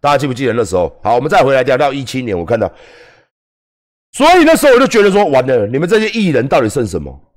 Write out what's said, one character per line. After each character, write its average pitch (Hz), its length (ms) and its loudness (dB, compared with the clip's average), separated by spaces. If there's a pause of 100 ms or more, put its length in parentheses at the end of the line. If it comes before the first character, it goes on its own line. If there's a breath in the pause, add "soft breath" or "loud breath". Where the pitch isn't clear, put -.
大 143 100 0
家 143 60 2
记 139 100 -2
不 127 60 -4
记 131 120 -6
得 117 60 0
那 117 120 -2
时 92 120 -6
候？ 87 260 -2
好， 113 140 0
我 123 60 0
们 147 80 -4
再 180 120 2
回 135 140 2
来 127 80 2
聊 131 140 0
聊 139 160 0
一 139 100 -8
七 131 180 -8
年， 107 160 -4
我 85 80 -6
看 113 140 -2
到， 98 100 -2 (1400 soft breath)
所 285 160 0 (100)
以 339 60 4
那 320 100 4
时 294 140 2
候 269 60 6
我 240 60 6
就 262 60 2
觉 226 160 0
得 202 80 4
说， 202 140 2
完 131 240 0
了， 120 200 0
你 127 120 -4
们 175 80 -2
这 220 120 0
些 220 100 -4
艺 208 180 -2
人 131 180 0
到 156 140 0
底 113 100 0
剩 123 160 -4
什 87 160 -6
么？ 65 160 -16 (200)